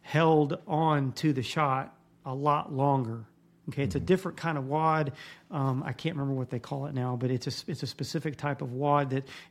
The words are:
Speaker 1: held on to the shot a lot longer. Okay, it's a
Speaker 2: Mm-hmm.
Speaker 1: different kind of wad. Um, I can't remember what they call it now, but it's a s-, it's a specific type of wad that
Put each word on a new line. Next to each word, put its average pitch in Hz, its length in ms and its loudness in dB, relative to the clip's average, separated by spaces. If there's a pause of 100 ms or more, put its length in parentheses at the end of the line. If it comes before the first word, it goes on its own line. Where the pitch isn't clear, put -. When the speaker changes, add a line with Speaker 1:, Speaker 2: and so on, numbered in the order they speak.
Speaker 1:
held 156 640 4
on 151 480 2
to 156 200 2
the 127 100 -2
shot 135 500 0 (300)
a 131 120 -6
lot 147 380 0
longer. 131 500 2 (460)
Okay, 135 140 -2
it's 113 120 0
a 143 40 0
Speaker 2:
Mm-hmm. - 60 -6
Speaker 1:
different 185 320 2
kind 160 200 -2
of 131 100 -4
wad. 156 460 2 (380)
Um, 135 340 0
I 123 80 -4
can't 160 240 -4
remember 139 200 -2
what 127 120 -4
they 123 100 -4
call 139 280 -6
it - 60 -8
now, 123 220 -2
but 123 160 0
it's 127 160 -2
a - 40 -4
s-, - 160 -8
it's 156 160 -6
a 139 40 -4
specific 147 500 -6
type 143 240 -4
of 127 120 -8
wad 143 380 2
that 135 140 -2 (260)